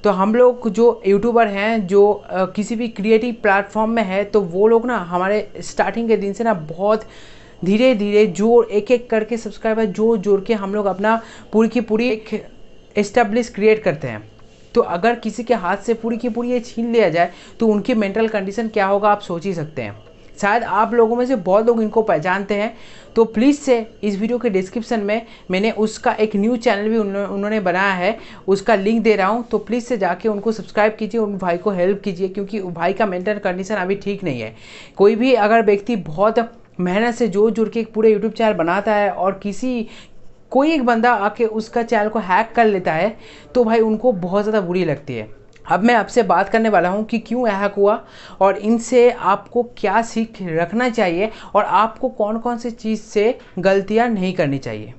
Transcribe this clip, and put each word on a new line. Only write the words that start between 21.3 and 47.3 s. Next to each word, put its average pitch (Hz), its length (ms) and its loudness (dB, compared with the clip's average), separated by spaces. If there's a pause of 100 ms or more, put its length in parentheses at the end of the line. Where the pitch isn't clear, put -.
बहुत 202 320 2
लोग 233 140 2
इनको 220 200 2
पहचानते 190 520 0
हैं, 208 240 -4 (380)
तो 226 100 6
प्लीज़ 240 320 2
से 233 340 0 (120)
इस 202 160 -2
वीडियो 226 180 -2
के 233 120 0
डिस्क्रिप्शन 214 500 -2
में 214 260 -2 (260)
मैंने 196 200 0
उसका 214 420 -2
एक 214 220 -2
न्यू 226 220 0
चैनल 214 320 0
भी 226 80 0
उन्हों-, 196 320 -2
उन्होंने 202 300 -4
बनाया 190 340 0
है, 185 240 -2 (300)
उसका 196 280 2
लिंक 202 280 0
दे 214 120 4
रहा 185 120 0
हूँ। 233 160 -2
तो 226 140 -4
प्लीज़ 226 260 -4
से 247 140 -4
जाके 180 320 -2
उनको 208 220 -2
सब्सक्राइब 214 480 -2
कीजिए, 220 220 -4
उन 208 160 -4
भाई 175 200 -2
को 190 140 -2
हेल्प 190 300 0
कीजिए, 190 260 -4
क्योंकि 202 320 -6
वो 185 120 -8
भाई 170 220 -2
का 214 120 0
मेंटल 190 320 -4
कंडीशन 190 380 -4
अभी 190 200 -2
ठीक 202 280 -8
नहीं 131 180 -4
है। 110 140 -10 (420)
कोई 208 180 6
भी 254 180 2
अगर 220 280 4
व्यक्ति 208 340 0
बहुत 202 560 -2 (280)
मेहनत 208 360 0
से 240 120 0
जोड़-जोड़ 214 420 0
के 233 100 -4
एक 226 140 -8
पूरे 220 220 4
YouTube 208 220 -4
चैनल 220 160 2
बनाता 185 420 0
है 208 160 2
और 190 320 -2
किसी, 226 440 -4 (640)
कोई 285 220 2
एक 285 140 0
बंदा 240 280 4
आके 214 320 0
उसका 220 380 -4
चैनल 214 260 0
को 220 100 -4
हैक 190 360 0
कर 233 100 4
लेता 185 280 0
है, 190 240 -2 (380)
तो 247 80 6
भाई 226 160 2
उनको 220 320 2
बहुत 185 320 -2
ज़्यादा 214 180 0
बुरी 180 240 -2
लगती 131 300 -4
है। - 280 -12 (280)
अब 180 120 2
मैं 240 120 4
आपसे 220 280 2
बात 185 260 2
करने 220 200 2
वाला 180 200 2
हूँ 208 160 -2
कि 226 140 -4
क्यों 240 300 -2